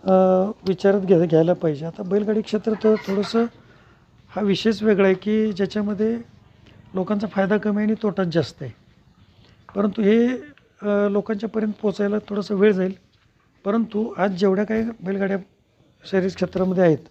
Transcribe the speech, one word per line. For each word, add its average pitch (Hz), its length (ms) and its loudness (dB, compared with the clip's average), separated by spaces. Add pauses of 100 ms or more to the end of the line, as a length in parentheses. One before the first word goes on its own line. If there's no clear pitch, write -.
अं, 185 480 4 (160)
विचारात 196 320 2
घ्या-, 180 260 4
घ्यायला 160 260 4
पाहिजे. 160 340 -2
आता 165 160 -12
बैलगाडी 208 380 -2
क्षेत्र 214 320 -4
तर 214 220 2
थोडंसं 208 500 -2 (840)
हा - 120 -8
विषयच 208 420 0
वेगळा 202 240 4
आहे 190 80 4
की, 214 380 -2
ज्याच्यामध्ये 208 680 -2 (760)
लोकांचा 202 320 -2
फायदा 196 300 0
कमी 208 260 0
आणि 214 200 0
तोटाच 190 240 -2
जास्त 156 360 -2
आहे. 123 100 -12 (1000)
परंतु 202 280 -2
हे, 226 260 4 (540)
अं, 202 280 0
लोकांच्यापर्यंत 214 640 -4
पोचायला 202 440 -2 (120)
थोडासा 202 260 -4
वेळ 202 180 4
जाईल. 185 360 -4 (560)
परंतु 214 540 -2
आज 196 120 2
जेवढ्या 190 340 0
काही 220 200 -2 (180)
बैलगाड्या 196 340 -2 (760)
शहरी 190 180 0
क्षेत्रामध्ये 185 540 -2
आहेत 160 160 6 (120)